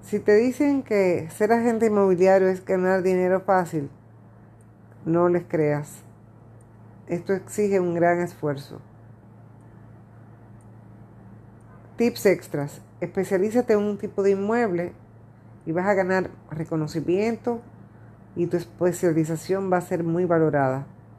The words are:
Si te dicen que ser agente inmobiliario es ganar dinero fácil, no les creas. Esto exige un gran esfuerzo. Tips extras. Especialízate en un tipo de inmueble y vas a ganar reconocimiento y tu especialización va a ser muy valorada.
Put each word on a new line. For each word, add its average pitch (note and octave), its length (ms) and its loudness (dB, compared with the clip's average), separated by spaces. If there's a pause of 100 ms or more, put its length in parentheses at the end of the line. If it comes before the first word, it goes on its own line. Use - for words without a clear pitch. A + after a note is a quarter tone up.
Si G#3 180 -4
te G#3 160 4
dicen C4 480 2
que F3+ 460 0
ser G#3+ 200 0
agente A#3 360 2
inmobiliario F#3+ 600 4
es F#3 180 -2
ganar F#3 380 0
dinero F#3 380 2
fácil, E3+ 500 0 (1120)
no E3+ 240 2
les F3+ 140 0
creas. D3 600 -2 (1040)
Esto F3 240 -4
exige G3 480 -2
un F3 140 -2
gran F3 260 2
esfuerzo. D3 600 -6 (3250)
Tips A#3 300 0
extras. D3+ 560 -2 (180)
Especialízate G3 720 -2
en G#3 80 4
un G#3 180 -4
tipo G3+ 240 -6
de G3 80 2
inmueble G3 600 -2 (720)
y D#3+ 80 -6
vas F3+ 160 -2
a G#3 60 2
ganar F#3 360 0 (220)
reconocimiento E3+ 1080 -4 (760)
y E3+ 100 -2
tu F3 120 -2
especialización E3+ 1120 -2
va F3+ 60 2
a - 20 0
ser E3+ 240 -4
muy E3 200 0
valorada. D3 640 0 (320)